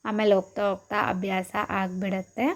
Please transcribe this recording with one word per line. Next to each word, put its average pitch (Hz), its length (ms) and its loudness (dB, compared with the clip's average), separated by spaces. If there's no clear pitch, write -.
ಆಮೇಲೆ 214 300 4
ಹೋಗ್ತಾ 190 300 0
ಹೋಗ್ತಾ 196 340 -2
ಅಭ್ಯಾಸ 190 440 -4
ಆಗ್ಬಿಡತ್ತೆ. 190 840 -4